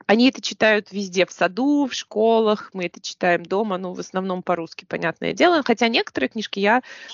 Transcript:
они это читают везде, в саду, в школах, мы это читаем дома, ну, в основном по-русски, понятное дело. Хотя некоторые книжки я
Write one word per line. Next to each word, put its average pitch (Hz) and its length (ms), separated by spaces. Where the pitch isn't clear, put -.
они 233 220
это 262 120
читают 214 500
везде, 185 340
в - 60
саду, 262 560
в 233 60
школах, 220 800
мы 185 120
это - 160
читаем 175 420
дома, 190 340
ну, 185 160
в 185 60
основном 185 440
по-русски, 170 420
понятное 165 480
дело. 311 300
Хотя 233 240
некоторые 269 420
книжки - 300
я 214 220